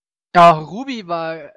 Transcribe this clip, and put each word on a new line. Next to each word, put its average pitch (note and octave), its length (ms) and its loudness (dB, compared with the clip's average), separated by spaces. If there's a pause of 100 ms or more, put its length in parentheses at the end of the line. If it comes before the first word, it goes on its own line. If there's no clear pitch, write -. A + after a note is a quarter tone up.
(360)
Ja, F3 160 8
Ruby F#3+ 560 -8
war, D#3+ 500 -10